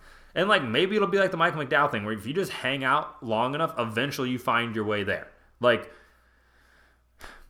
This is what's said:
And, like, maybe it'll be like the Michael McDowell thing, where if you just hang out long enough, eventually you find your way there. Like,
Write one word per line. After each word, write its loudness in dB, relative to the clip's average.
And, 0
like, 4
maybe 0
it'll 2
be 2
like 2
the -4
Michael 2
McDowell 2
thing, -2
where -4
if -8
you -6
just -2
hang -4
out 0
long 0
enough, -2
eventually -2
you -2
find 0
your -2
way 0
there. -4
Like, 2